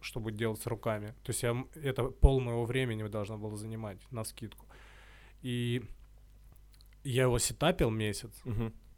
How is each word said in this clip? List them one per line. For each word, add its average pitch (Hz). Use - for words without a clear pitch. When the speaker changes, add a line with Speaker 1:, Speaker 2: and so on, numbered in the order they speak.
Speaker 1:
что -
будет 110
делаться 110
руками. 110
То -
есть -
я 120
м-, 123
это 139
пол 135
моего 120
времени 117
должно 104
было 107
занимать, 110
навскидку. 110
И 120
я 131
его 123
сетапил 147
месяц, 107
Speaker 2:
Мгм. 113